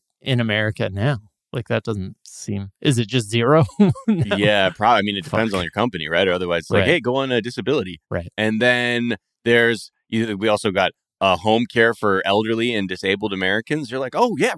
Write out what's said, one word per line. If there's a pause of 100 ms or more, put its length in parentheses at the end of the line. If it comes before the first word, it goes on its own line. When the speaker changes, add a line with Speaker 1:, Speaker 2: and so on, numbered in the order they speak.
(200)
Speaker 1:
in
America
now? (340)
Like,
that
doesn't (100)
seem, (120)
is
it
just
zero
<laughs>
now?
Speaker 2:
Yeah,
probably.
I
mean,
it
depends
Speaker 1:
Fuck.
Speaker 2:
on
your
company,
right?
Otherwise,
it's
like,
Speaker 1:
Right.
Speaker 2:
"Hey,
go
on
a
disability."
Speaker 1:
Right.
Speaker 2:
And
then (280)
there's, (200)
you,
we
also
got, (300)
uh,
home
care
for
elderly
and
disabled
Americans.
You're
like,
"Oh,
yeah,